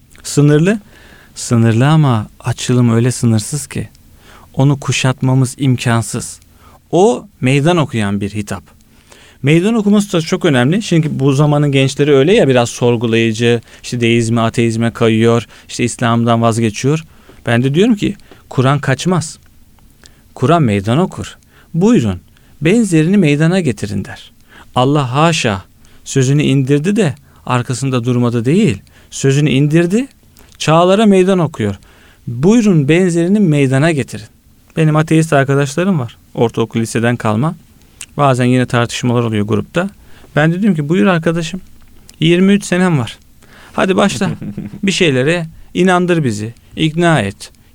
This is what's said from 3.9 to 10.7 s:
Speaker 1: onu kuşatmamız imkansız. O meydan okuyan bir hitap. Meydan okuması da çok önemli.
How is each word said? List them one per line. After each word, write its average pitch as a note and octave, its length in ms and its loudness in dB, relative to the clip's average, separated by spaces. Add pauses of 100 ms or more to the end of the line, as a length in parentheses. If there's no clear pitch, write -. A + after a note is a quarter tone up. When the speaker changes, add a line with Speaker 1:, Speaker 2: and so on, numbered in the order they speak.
Speaker 1:
onu C#3 260 2
kuşatmamız C3 800 -2
imkansız. A#2+ 800 -2 (500)
O E3 360 0 (140)
meydan C#3+ 360 2
okuyan G#2 440 -2
bir G2+ 100 -6
hitap. G#2 320 -8 (800)
Meydan E3+ 320 2
okuması G#3 380 0
da F3 80 0
çok F3+ 240 -4
önemli. D3+ 380 2